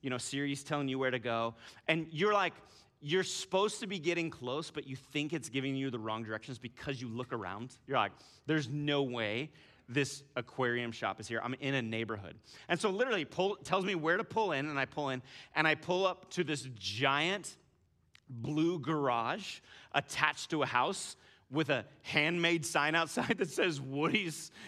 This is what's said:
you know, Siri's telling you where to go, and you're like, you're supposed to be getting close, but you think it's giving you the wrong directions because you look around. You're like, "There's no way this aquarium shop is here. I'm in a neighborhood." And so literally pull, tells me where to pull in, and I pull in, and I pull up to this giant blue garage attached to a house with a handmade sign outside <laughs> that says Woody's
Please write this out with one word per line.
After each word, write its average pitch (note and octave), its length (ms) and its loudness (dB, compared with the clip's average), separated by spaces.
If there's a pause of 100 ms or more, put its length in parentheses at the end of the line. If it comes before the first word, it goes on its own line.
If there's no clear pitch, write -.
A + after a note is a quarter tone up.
you C3+ 80 -6
know, B2+ 100 -2
Siri's C#3 460 -4
telling D3 240 -2
you C3 100 -2
where C3 120 2
to B2+ 80 -2
go, A#2 360 -2 (320)
and D#3+ 240 2
you're F3 220 2
like, F#3+ 220 2 (480)
you're D#3+ 200 2
supposed G3 580 0
to A#3 60 -6
be G3 120 -4
getting E3 320 0
close, C3+ 400 -6
but C#3+ 160 -10
you C3+ 100 -8
think D3+ 380 -4
it's B2 160 -4
giving C3+ 260 0
you C3+ 140 -2
the A#2+ 80 -4
wrong A2 260 -4
directions A2 340 -8
because B2 420 -8
you B2 80 -6
look A#2+ 240 -6
around. A2 440 -6 (100)
You're C3+ 120 2
like, G2+ 140 4 (340)
"There's D3 220 2
no D3 340 2
way A#2+ 480 0 (380)
this C3+ 360 0 (100)
aquarium A#2+ 560 0
shop G#2 300 -2
is A2 80 -10
here. A2+ 160 -2
I'm B2+ 100 -2
in C#3 200 -2
a C3 80 2
neighborhood." A2 540 -4 (320)
And E3+ 120 2
so G#3+ 100 2
literally G#3 360 0
pull, F#3+ 300 0
tells F#3 280 0
me G3 100 0
where D#3+ 220 2
to A3+ 80 0
pull G#3+ 280 0
in, C#3 140 0
and D3 120 -2
I C3+ 80 0
pull C#3+ 240 -4
in, B2+ 120 -4 (320)
and D#3 140 4
I D#3 60 6
pull F3+ 320 2
up F3+ 260 -2
to F3 100 0
this C#3 320 -2
giant C#3 800 0 (720)
blue D3+ 500 2
garage C#3+ 800 0 (320)
attached - 580 2
to D#3 120 2
a B2+ 40 2
house C3 500 0 (340)
with D3+ 200 2
a B2 140 2 (180)
handmade E3+ 640 2
sign D3+ 300 2
outside E3+ 420 2
<laughs> - 20 -10
that D#3+ 120 0
says E3 280 0
Woody's D3+ 720 -2 (180)